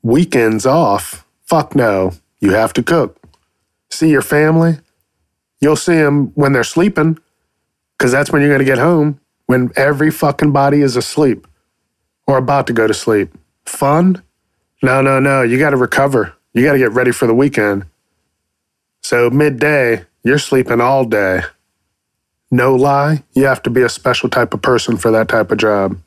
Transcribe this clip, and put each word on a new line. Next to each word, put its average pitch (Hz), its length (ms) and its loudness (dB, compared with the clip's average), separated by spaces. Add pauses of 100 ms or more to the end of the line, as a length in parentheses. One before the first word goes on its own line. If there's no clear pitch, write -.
Weekends 117 640 0
off, 131 600 -2 (200)
fuck 151 300 -4
no, 98 380 0 (260)
you 98 120 0
have 110 220 0
to 120 100 -2
cook. 156 340 -2 (720)
See 160 200 -2
your 139 120 2
family, 160 580 0 (800)
you'll 147 140 2
see 170 200 0
'em 143 400 2
when 139 180 2
they're 120 100 0
sleeping, 160 540 0 (800)
'cause 127 140 0
that's 139 200 0
when 147 100 2
you're 143 100 4
gonna 135 120 2
get 131 140 2
home, 151 420 0 (260)
when 127 300 0
every 147 360 0
fucking 151 400 -2
body 143 300 2
is 127 140 0
asleep 123 520 -2 (800)
or 139 100 2
about 131 300 -2
to 123 60 -4
go 113 140 0
to 107 60 0
sleep. 101 400 -2 (320)
Fun? 170 560 0 (600)
No, 135 200 2
no, 135 180 2
no, 135 220 2
you 123 180 0
gotta 143 180 2
recover. 127 560 0 (200)
You 120 100 2
gotta 143 140 2
get 120 140 2
ready 123 200 0
for 120 160 -2
the 113 60 2
weekend. 104 520 0 (1160)
So 120 280 0
midday, 135 760 0 (180)
you're 135 140 2
sleeping 120 440 0
all 131 220 2
day. 98 400 -2 (1080)
No 127 240 2
lie, 143 480 0 (100)
you 135 120 2
have 131 180 0
to - 60 -4
be 123 120 0
a 117 80 2
special - 400 -4
type 120 240 -2
of - 80 -8
person 120 360 -2
for 113 140 -2
that 110 160 0
type 110 240 -2
of 104 60 -2
job. 98 500 -2